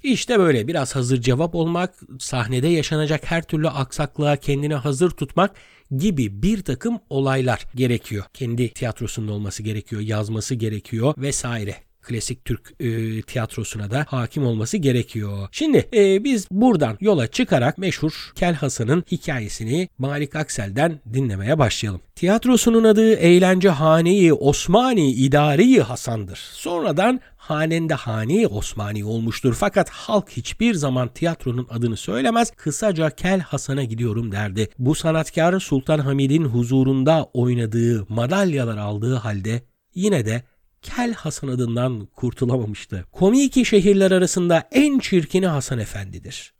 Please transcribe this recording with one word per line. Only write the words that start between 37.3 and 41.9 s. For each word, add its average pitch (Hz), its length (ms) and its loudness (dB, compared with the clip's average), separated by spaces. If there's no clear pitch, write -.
oynadığı, 117 760 0
madalyalar 127 680 0
aldığı 104 360 -2
halde 110 480 -4
yine 180 320 0
de 113 160 -4
Kel 240 320 -4
Hasan - 340 -8
adından 120 580 -2